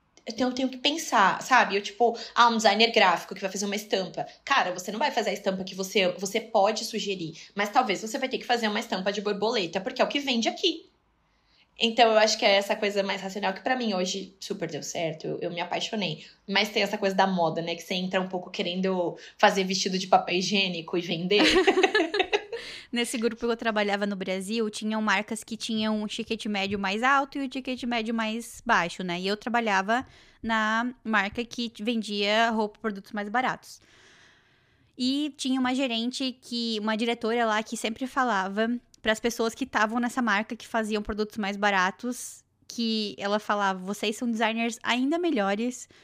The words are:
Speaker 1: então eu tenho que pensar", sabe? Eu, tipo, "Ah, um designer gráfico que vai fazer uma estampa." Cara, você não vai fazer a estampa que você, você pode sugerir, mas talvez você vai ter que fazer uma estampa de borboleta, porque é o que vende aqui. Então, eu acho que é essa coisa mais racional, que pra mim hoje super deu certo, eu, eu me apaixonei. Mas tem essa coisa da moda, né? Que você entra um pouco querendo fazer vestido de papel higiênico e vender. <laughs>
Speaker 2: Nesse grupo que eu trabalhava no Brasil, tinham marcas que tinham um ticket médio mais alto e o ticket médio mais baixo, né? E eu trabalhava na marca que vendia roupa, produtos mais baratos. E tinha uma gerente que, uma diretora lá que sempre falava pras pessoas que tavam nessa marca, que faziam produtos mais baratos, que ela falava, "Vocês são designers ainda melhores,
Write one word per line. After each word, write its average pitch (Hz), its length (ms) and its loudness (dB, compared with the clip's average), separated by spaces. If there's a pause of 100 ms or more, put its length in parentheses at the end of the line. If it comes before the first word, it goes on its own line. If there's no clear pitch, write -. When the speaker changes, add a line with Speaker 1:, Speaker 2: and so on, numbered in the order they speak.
(280)
Speaker 1:
então 233 220 0
eu 254 40 -4
tenho 262 140 0
que 262 100 -10
pensar", 277 640 4
sabe? 202 340 4
Eu, 202 60 -2
tipo, 233 340 2 (180)
"Ah, 240 140 8
um 226 80 2
designer 220 360 4
gráfico 190 420 4
que 185 60 -14
vai 190 100 -4
fazer 196 160 -4
uma 202 100 -2
estampa." 185 500 -4 (180)
Cara, 202 280 2
você 185 200 -8
não 208 60 -6
vai 285 120 0
fazer 220 200 0
a - 20 0
estampa 190 320 -2
que 185 100 -12
você, 190 340 2 (100)
você 202 220 -2
pode 220 440 2
sugerir, 190 500 -6 (200)
mas 208 160 -2
talvez 214 320 2
você 220 160 -4
vai 262 100 -4
ter 247 100 -4
que - 80 -12
fazer 226 220 0
uma 208 120 -2
estampa 202 320 -2
de 202 100 -4
borboleta, 202 580 -2
porque 254 220 0
é - 20 4
o - 40 0
que 285 120 -2
vende 254 280 0
aqui. - 420 -2 (880)
Então, 226 320 6
eu 214 60 8
acho 214 200 4
que - 60 0
é 202 120 6
essa 202 200 2
coisa 202 260 0
mais 190 200 -4
racional, 196 320 -4
que - 80 -14
pra 254 140 0
mim 226 180 -2
hoje 185 440 -4
super 165 320 -6
deu 151 120 -6
certo, 160 440 -4
eu, 151 140 -4
eu 175 100 -4
me 175 100 -6
apaixonei. 175 640 -4 (240)
Mas 202 200 2
tem 214 140 0
essa 202 160 -2
coisa 196 180 0
da 190 100 6
moda, 165 360 2
né? 170 120 -4
Que 170 80 -12
você - 120 -6
entra 185 260 0
um 185 80 -2
pouco 180 220 -8
querendo 180 640 -2 (220)
fazer 190 260 6
vestido 190 340 0
de 185 80 -6
papel 180 300 4
higiênico 185 600 -2
e 175 40 -2
vender. 180 420 2
<laughs> 370 1500 2
Speaker 2:
Nesse 240 260 -2
grupo 226 220 0
que - 60 -6
eu 233 100 0
trabalhava 208 500 0
no 202 80 -2
Brasil, 190 560 -2
tinham 214 300 -4
marcas 214 420 0
que - 140 -10
tinham 214 460 -2
um 208 40 -4
ticket 220 400 -6
médio 202 320 -2
mais 202 240 -2
alto 277 360 2
e 277 60 -2
o 262 40 -4
ticket 254 360 -6
médio 240 300 -2
mais 226 500 -6
baixo, 185 380 2
né? 180 180 -4
E 185 60 -2
eu 202 100 0
trabalhava 220 720 0 (360)
na 226 500 0 (100)
marca 214 420 0
que 233 360 -8
vendia 208 680 0
roupa, 220 300 -2
produtos 196 320 -6
mais 208 160 -6
baratos. 226 520 -4 (1160)
E 269 400 -2
tinha 262 220 -2
uma 254 160 0
gerente 254 640 -2
que, 233 400 -4
uma 214 160 0
diretora 233 500 0
lá 214 160 0
que 220 140 -8
sempre 226 300 -4
falava 220 640 0 (300)
pras 220 180 0
pessoas 226 360 0
que 262 120 -6
tavam 214 320 2
nessa 240 240 0
marca, 220 320 0
que - 120 -14
faziam 214 360 -2
produtos 214 360 -4
mais 202 180 -2
baratos, 202 880 0 (240)
que 220 500 -2
ela 202 200 0
falava, 202 420 0
"Vocês 202 360 -2
são 240 140 -2
designers 226 520 0
ainda 262 360 2
melhores, 233 720 0 (160)